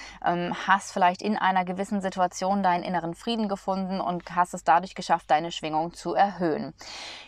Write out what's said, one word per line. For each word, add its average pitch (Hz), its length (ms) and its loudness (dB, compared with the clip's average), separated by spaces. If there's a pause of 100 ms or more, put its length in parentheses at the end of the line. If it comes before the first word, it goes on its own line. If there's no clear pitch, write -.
(260)
ähm, 175 300 0 (120)
hast 190 240 2
vielleicht 180 300 2
in 208 160 0
einer 185 280 2
gewissen 190 360 -2
Situation 190 640 0
deinen 175 200 2
inneren 170 320 -2
Frieden 226 320 -2
gefunden 190 540 -2
und 175 340 -4
hast 180 180 0
es 180 100 -10
dadurch - 320 4
geschafft, 170 340 -2
deine 165 220 2
Schwingung 160 420 -2
zu 170 200 -6
erhöhen. 165 600 0 (540)